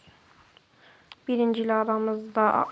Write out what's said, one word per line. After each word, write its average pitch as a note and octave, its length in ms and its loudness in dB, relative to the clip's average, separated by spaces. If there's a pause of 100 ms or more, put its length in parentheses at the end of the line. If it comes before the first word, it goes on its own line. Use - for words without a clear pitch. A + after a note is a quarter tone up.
(1300)
Birinci A#3 340 2
ile A3+ 120 0
aramızda, A3 960 0